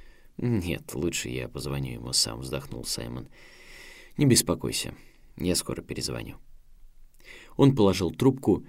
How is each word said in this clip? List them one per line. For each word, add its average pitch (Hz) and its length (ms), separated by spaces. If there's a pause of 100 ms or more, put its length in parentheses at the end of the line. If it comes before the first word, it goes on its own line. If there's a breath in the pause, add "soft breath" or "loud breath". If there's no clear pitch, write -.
(380 soft breath)
«Нет, 90 560
лучше 76 340
я 62 200
позвоню 69 440
ему 58 200
сам», 57 280
вздохнул 65 440
Саймон. 60 440 (880 loud breath)
«Не 143 100
беспокойся, - 680 (420 soft breath)
я 90 180
скоро - 280
перезвоню». 60 540 (1200 loud breath)
Он 139 180
положил 95 360
трубку 123 580